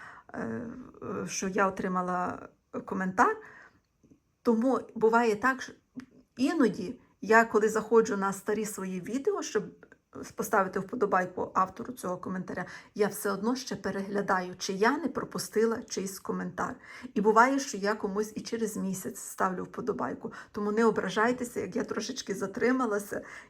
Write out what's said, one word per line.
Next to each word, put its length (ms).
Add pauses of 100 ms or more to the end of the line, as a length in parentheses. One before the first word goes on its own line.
(340)
е, 60
е, 880
що 200
я 200
отримала 800 (360)
коментар. 520 (1040)
Тому 380 (160)
буває 400
так, 260
що 120 (640)
іноді 640 (220)
я, 240
коли 240
заходжу 480
на 160
старі 320
свої 360
відео, 400
щоб 220 (720)
поставити 440
вподобайку 720
автору 400
цього 240
коментаря, 480 (300)
я 120
все 240
одно 240
ще 200
переглядаю, 840
чи 160
я 240
не 100
пропустила 800
чийсь 300
коментар. 560 (380)
І 80
буває, 380
що 180
я 180
комусь 400
і 60
через 360
місяць 420
ставлю 440
вподобайку. 680 (180)
Тому 200
не 140
ображайтеся, 720
як 160
я 80
трошечки 520
затрималася, 840 (280)